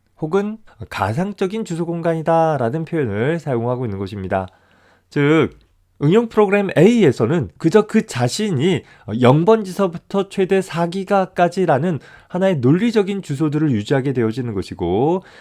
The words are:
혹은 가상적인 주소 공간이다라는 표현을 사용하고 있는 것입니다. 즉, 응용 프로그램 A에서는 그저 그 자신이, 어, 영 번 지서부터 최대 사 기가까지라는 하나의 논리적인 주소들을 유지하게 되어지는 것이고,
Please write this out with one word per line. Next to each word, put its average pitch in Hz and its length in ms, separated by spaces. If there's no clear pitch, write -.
혹은 202 380
가상적인 185 760
주소 170 200
공간이다라는 160 1000
표현을 139 560
사용하고 123 440
있는 101 140
것입니다. 95 480
즉, 143 400
응용 214 260
프로그램 202 480
A에서는 160 800
그저 208 300
그 220 200
자신이, 147 760
어, - 140
영 131 240
번 220 200
지서부터 190 640
최대 196 320
사 175 260
기가까지라는 175 1120
하나의 185 280
논리적인 196 640
주소들을 151 480
유지하게 131 420
되어지는 120 420
것이고, 98 680